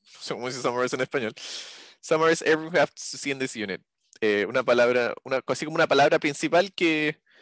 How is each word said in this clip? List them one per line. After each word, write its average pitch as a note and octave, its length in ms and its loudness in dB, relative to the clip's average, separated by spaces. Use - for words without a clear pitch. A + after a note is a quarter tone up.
<laughs> - 120 -20
no - 60 -20
sé - 140 -8
cómo A#2+ 160 -8
se C3+ 60 -8
dice B2+ 120 -2
summarize B2 280 -2
en C3 60 -2
español. B2 320 -4
Summarize D#3+ 400 2
everything D#3 260 0
we F3 80 0
have D3 140 2
to - 80 -14
see - 300 -4
in C3+ 80 -6
this C3 180 -4
unit. G2 240 -6
Eh, G#2 260 2
una B2+ 160 0
palabra, A#2+ 520 2
una, C3 220 -2
así C#3 180 -4
como D#3 120 -6
una E3 100 4
palabra D3 320 4
principal D#3+ 520 0
que, D#3 480 0